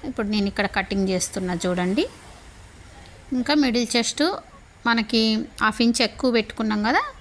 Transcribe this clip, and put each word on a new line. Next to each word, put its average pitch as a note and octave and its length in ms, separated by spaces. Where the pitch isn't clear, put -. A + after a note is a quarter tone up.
ఇప్పుడు A3+ 240
నేను G#3 180
ఇక్కడ G3 240
కటింగ్ G3 360
చేస్తున్నా F#3 420
చూడండి. F#3 420
ఇంకా B3 160
మిడిల్ A#3+ 320
చెస్ట్ A#3 280
మనకి A3+ 320
హాఫ్ G#3+ 220
ఇంచ్ A#3 200
ఎక్కువ B3 320
పెట్టుకున్నాం G#3+ 500
కదా E4 140